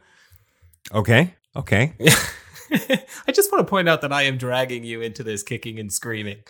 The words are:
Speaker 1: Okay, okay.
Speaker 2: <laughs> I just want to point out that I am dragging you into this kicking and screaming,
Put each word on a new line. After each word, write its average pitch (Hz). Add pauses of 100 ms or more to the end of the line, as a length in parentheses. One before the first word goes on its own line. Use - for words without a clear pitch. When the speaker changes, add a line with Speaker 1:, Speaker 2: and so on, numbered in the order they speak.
(920)
Speaker 1:
Okay, 117 (200)
okay. 131
Speaker 2:
<laughs> - (1200)
I 370
just 403
want 262
to -
point 185
out 160
that 139
I 143
am 135
dragging 123
you 117
into 117
this 107
kicking 113
and 104
screaming, 107 (100)